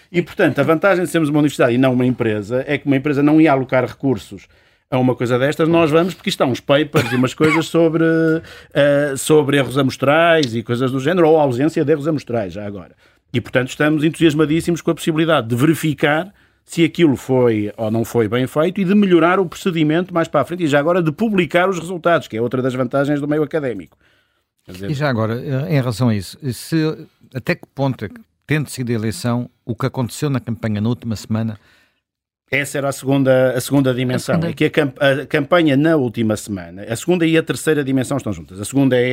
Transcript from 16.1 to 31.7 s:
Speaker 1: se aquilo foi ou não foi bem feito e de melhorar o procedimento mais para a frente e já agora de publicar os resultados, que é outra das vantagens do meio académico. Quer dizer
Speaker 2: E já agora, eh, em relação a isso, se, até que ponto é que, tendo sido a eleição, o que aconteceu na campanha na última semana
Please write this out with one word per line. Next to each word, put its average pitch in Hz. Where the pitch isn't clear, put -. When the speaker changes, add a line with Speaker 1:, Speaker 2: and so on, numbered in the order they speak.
Speaker 1:
se -
aquilo 156
foi 113
ou 110
não 117
foi 113
bem 123
feito 165
e 196
de 175
melhorar 180
o 190
procedimento 165
mais 165
para 151
a 156
frente 180
e -
já 143
agora 170
de 156
publicar 180
os 190
resultados, 170
que 110
é 113
outra 123
das 123
vantagens 139
do 147
meio 151
académico. 135
Quer -
dizer 95
Speaker 2:
E -
já 143
agora, 113
eh, 139
em -
relação 123
a 110
isso, 98
se, 156
até 151
que -
ponto 135
é 95
que, -
tendo 147
sido 123
a -
eleição, 120
o 113
que -
aconteceu 131
na 135
campanha 107
na 107
última 117
semana 110